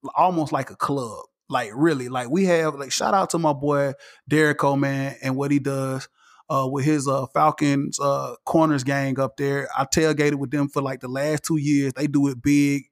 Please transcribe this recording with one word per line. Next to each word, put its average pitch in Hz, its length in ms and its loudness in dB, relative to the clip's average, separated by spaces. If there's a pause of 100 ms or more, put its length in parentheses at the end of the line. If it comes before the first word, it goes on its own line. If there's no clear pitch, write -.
(140)
almost 165 380 0
like 139 180 -4
a - 60 -20
club. 123 480 -4 (240)
Like, - 260 -2
really, 139 340 0
like, 123 220 -4
we 190 160 2
have, 160 280 2
like, 139 160 -10
shout - 240 0
out 190 160 2
to 175 80 0
my 156 140 2
boy 143 400 0 (340)
Derek 151 320 2
Coleman 139 640 0
and 131 140 -2
what 143 140 -2
he 143 80 4
does, 135 500 -4 (400)
uh, 135 220 -2
with 135 160 -2
his, 147 200 2
uh, 135 280 0
Falcons, 147 680 2
uh, 139 340 -2 (120)
corners 156 360 2
gang 135 380 -2
up 135 160 -2
there. 139 400 -2
I 135 80 0
tailgated 147 520 2
with 139 140 -6
them 143 180 0
for, 143 140 -4
like, 135 180 -6
the 127 80 -10
last 143 360 -2
two 160 140 0
years. 143 340 2
They 147 140 -4
do 143 220 2
it 123 140 -6
big. 143 500 2